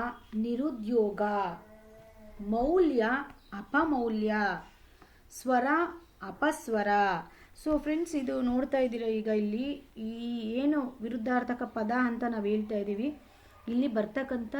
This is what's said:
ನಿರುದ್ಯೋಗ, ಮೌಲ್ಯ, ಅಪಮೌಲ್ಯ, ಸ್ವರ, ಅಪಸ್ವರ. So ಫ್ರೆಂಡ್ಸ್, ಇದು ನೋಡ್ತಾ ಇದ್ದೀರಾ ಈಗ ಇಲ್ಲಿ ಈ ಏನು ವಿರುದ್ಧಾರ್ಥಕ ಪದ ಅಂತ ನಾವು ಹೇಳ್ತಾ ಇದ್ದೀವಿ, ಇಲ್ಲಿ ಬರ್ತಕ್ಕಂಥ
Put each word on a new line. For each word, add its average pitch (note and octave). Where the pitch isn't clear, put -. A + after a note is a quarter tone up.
ನಿರುದ್ಯೋಗ, A3+
ಮೌಲ್ಯ, C4
ಅಪಮೌಲ್ಯ, A3
ಸ್ವರ, B3+
ಅಪಸ್ವರ. A3
So D4+
ಫ್ರೆಂಡ್ಸ್, D#4
ಇದು C4
ನೋಡ್ತಾ B3+
ಇದ್ದೀರಾ A#3
ಈಗ A3
ಇಲ್ಲಿ G#3+
ಈ A#3
ಏನು C#4
ವಿರುದ್ಧಾರ್ಥಕ B3
ಪದ A3
ಅಂತ A#3+
ನಾವು G#3+
ಹೇಳ್ತಾ G#3+
ಇದ್ದೀವಿ, G#3
ಇಲ್ಲಿ A#3+
ಬರ್ತಕ್ಕಂಥ A#3